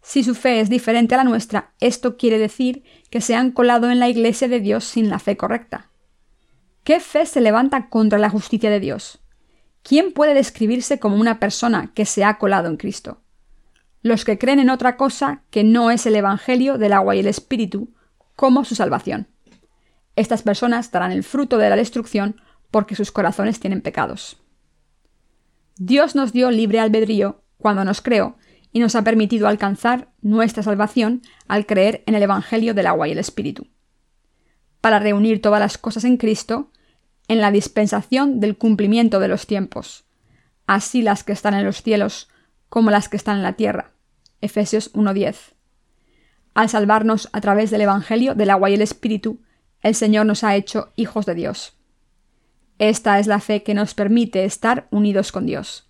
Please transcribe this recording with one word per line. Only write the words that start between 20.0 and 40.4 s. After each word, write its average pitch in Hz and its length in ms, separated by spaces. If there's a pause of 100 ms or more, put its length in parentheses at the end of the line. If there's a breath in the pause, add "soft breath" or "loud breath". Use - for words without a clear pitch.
Estas 220 280
personas 233 480
darán 180 200
el 190 120
fruto 262 340
de 214 120
la 196 60
destrucción 214 640 (320 soft breath)
porque 208 240
sus 208 160
corazones 196 480
tienen 190 220
pecados. - 560 (1400)
Dios 269 400
nos 269 160
dio 247 200
libre 220 280
albedrío 214 640 (140)
cuando 202 260
nos 202 180
creó 226 360 (340 soft breath)
y 226 80
nos 233 160
ha 226 80
permitido 220 440
alcanzar 214 600 (120)
nuestra 220 420
salvación 214 580 (260 soft breath)
al 208 180
creer 208 420
en 214 80
el 208 80
evangelio 214 500
del 190 140
agua 165 200
y 160 40
el 165 80
espíritu, - 480 (1120)
para 214 180
reunir 208 420
todas 208 180
las 202 180
cosas 220 260
en 247 140
Cristo, 233 540 (560)
en 220 120
la 208 120
dispensación 214 880
del 208 180
cumplimiento 214 600
de 180 100
los - 180
tiempos, - 580 (600)